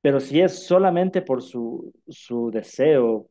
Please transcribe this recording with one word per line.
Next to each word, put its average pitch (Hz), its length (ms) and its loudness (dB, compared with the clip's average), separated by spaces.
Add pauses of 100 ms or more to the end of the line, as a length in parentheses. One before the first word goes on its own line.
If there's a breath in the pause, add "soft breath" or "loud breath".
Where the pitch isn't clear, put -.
Pero 139 180 2
si 135 200 0
es 185 260 0
solamente 185 560 2
por 131 200 -4
su, 120 500 -10 (160)
su 120 420 -6
deseo 113 800 0